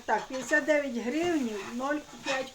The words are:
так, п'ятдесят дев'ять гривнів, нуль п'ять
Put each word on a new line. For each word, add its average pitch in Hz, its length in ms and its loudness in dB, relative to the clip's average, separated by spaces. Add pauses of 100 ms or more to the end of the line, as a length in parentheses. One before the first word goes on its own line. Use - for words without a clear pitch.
так, - 220 0
п'ятдесят 269 380 0
дев'ять 277 400 2
гривнів, 262 680 0
нуль 277 260 0 (240)
п'ять 262 320 -2